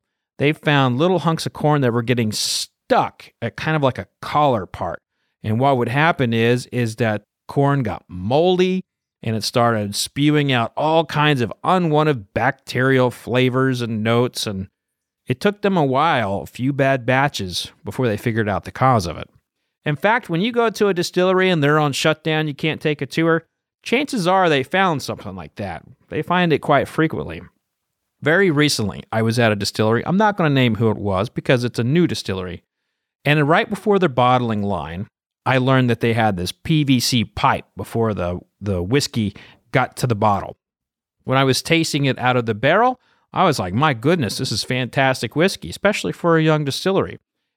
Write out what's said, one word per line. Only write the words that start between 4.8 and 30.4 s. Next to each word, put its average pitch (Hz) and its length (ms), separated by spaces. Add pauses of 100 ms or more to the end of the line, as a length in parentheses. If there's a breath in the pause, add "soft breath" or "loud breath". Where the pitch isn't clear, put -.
And 110 180
what 139 160
would 120 120
happen 139 440
is, 120 400
is 120 240
that 107 260 (240)
corn 139 380
got 92 240
moldy 175 760 (400)
and 110 140
it 104 80
started 113 500
spewing 147 560
out 117 260
all 160 280
kinds 147 360
of 107 120 (100)
unwanted 151 720
bacterial 127 800
flavors 127 680
and 113 220
notes. 117 460
And 95 180 (600)
it 127 100
took 202 240
them 196 140
a 151 80
while, 127 560
a 69 60
few 131 260
bad 135 340
batches, 131 640 (140)
before 123 240
they 104 80
figured 110 320
out 92 160
the - 80
cause 123 340
of 80 120
it. - 120 (540)
In 151 100
fact, 214 340
when 165 120
you 226 100
go 233 180
to 208 200
a 190 60
distillery 185 540
and 165 140
they're 147 160
on 147 140
shutdown, 156 560
you 139 60
can't 156 260
take 151 200
a 135 60
tour, 165 400 (380)
chances 233 420
are 185 220
they 143 160
found 180 360
something 98 360
like 80 200
that. 95 280 (240)
They 151 140
find 175 300
it 123 60
quite 139 300
frequently. 85 520 (800)
Very 175 300
recently, 120 640
I 113 100
was 117 160
at 117 140
a 104 40
distillery. 110 480
I'm 180 120
not 208 200
gonna 160 140